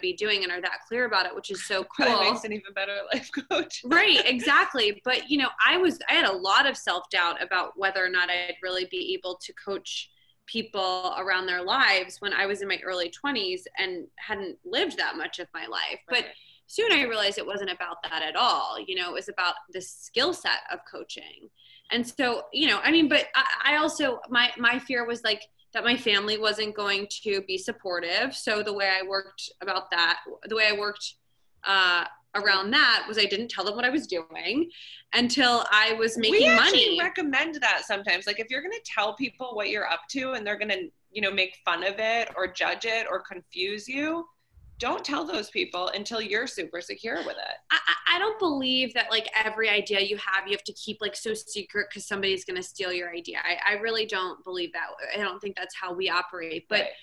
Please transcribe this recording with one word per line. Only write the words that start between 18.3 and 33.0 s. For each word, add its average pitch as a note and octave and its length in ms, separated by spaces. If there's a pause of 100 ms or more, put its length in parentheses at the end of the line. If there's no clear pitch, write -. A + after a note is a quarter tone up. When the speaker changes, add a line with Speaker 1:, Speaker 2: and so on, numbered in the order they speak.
Speaker 1:
all. D3+ 500
You F#3 100
know, F3+ 140
it D#3+ 40
was F#3+ 160
about F3+ 240 (180)
the F#3 100
skill - 520
set - 360
of - 100 (120)
coaching. - 580 (420)
And A#3+ 140
so, A#3+ 460
you D4 160
know, G#3 160
I C#4 80
mean, D#4+ 160
but C#4 260
I, C4 400
I - 40
also, D4+ 420 (100)
my, A#3+ 280
my A#3+ 200
fear B3 280
was, A#3 180
like, G#3+ 200 (300)
that A3 120
my A#3+ 100
family G#3+ 420
wasn't G#3 380
going G3+ 320 (160)
to G3 200
be F#3 140
supportive. F#3 800
So G#3+ 260
the G#3 120
way G3 160
I F#3+ 180
worked G3 420 (120)
about F#3+ 300
that, E3+ 280 (300)
the A3 60
way G#3+ 120
I G#3+ 60
worked, G#3 400 (500)
uh, F3+ 400 (300)
around G3+ 380
that C4 380